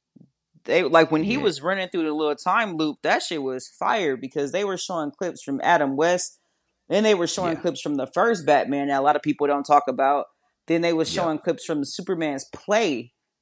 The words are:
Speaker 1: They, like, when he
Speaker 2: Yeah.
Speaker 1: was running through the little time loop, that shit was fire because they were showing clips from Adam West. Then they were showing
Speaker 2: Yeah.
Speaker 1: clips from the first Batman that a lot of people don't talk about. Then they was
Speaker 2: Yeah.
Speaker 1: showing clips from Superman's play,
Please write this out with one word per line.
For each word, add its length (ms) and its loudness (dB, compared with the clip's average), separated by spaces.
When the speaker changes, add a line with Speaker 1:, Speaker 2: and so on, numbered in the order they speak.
Speaker 1:
They, 200 2
like, 280 6
when 120 2
he 120 -2
Speaker 2:
Yeah. 80 -2
Speaker 1:
was 180 0
running 280 -4
through 140 -2
the 100 -2
little 220 0
time 400 0
loop, 280 -2
that 200 2
shit 180 -6
was 260 -6
fire 500 -2
because 340 -6
they 140 -2
were 120 -4
showing 340 -6
clips 300 -8
from 220 -6
Adam 320 2
West. 440 0
Then 140 2
they 120 6
were 120 0
showing 280 -2
Speaker 2:
Yeah. 60 -12
Speaker 1:
clips 200 -4
from 140 -4
the 120 -2
first 380 0
Batman 420 2
that 120 0
a 40 0
lot 120 6
of 60 0
people 260 0
don't 160 0
talk 240 4
about. 380 0
Then 140 2
they 120 2
was 180 0
Speaker 2:
Yeah. 120 -2
Speaker 1:
showing 160 -2
clips 260 -4
from 200 -2
Superman's 580 -4
play, 600 -2